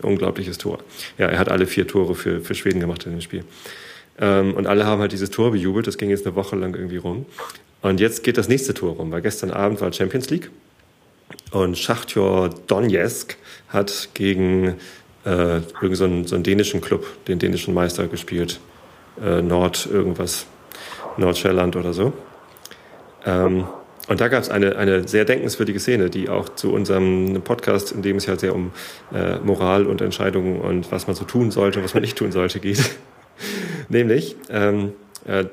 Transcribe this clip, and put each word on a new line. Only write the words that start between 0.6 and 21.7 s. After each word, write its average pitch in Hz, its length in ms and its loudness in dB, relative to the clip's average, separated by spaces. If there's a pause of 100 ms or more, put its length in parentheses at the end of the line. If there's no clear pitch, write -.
Ja, 95 100 2
er 87 120 0
hat 92 100 4
alle 92 160 4
vier - 220 0
Tore 90 280 2
für, 87 260 -2
für 101 140 -6
Schweden 92 260 0
gemacht 85 240 -4
in 85 80 -8
dem 85 80 -6
Spiel. 85 220 -10 (760)
Ähm, 98 340 4
und 98 140 0
alle 104 180 4
haben 107 160 2
halt 101 100 0
dieses 98 180 -4
Tor 113 220 2
bejubelt. 98 360 0
Das 101 100 -4
ging 101 120 -2
jetzt 101 160 0
eine 90 100 -4
Woche 98 200 -2
lang 92 180 -4
irgendwie 90 240 -6
rum. 90 280 -6 (560)
Und 95 200 2
jetzt 113 220 2
geht 120 140 2
das 101 120 2
nächste 131 240 2
Tor 85 220 -4
rum, 82 160 -6
weil 85 100 -4
gestern 98 300 -2
Abend 101 300 0
war 92 120 0
Champions 107 360 -2
League. 170 200 -2 (1000)
Und 90 260 0
Schachtjor 95 720 0 (180)
Donetsk 101 680 2 (320)
hat - 460 -2
gegen, 92 600 2 (500)
äh, 87 320 2 (240)
irgend 92 160 2
so 92 80 2
einen, 87 220 2
so 92 80 -2
einen 90 80 0
dänischen 98 380 2
Club, - 240 -2 (220)
den 90 120 0
dänischen 92 340 0
Meister 87 340 0
gespielt. 85 520 -4 (640)
Äh, 87 180 2
Nord 87 480 2
irgendwas, 90 560 0 (720)
Nordsjælland 90 600 2